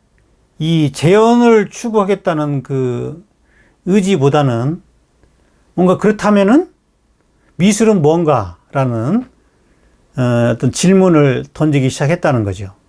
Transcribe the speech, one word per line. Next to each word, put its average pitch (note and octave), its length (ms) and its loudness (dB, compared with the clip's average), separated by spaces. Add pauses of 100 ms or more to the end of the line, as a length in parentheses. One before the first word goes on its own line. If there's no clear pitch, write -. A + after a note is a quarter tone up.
(580)
이 D#3 340 -2
재현을 A3 760 2
추구하겠다는 F#3 960 -4
그 C3 600 -6 (640)
의지보다는 D3+ 960 0 (920)
뭔가 F3+ 240 2
"그렇다면은 G#3 720 0 (840)
미술은 G#3 440 2
뭔가?"라는, C#3 1300 -2 (880)
어, A#2+ 340 0
어떤 B2 200 -2
질문을 D#3+ 840 2
던지기 C#3+ 360 0
시작했다는 D3 540 -2
거죠. G2 300 -8 (160)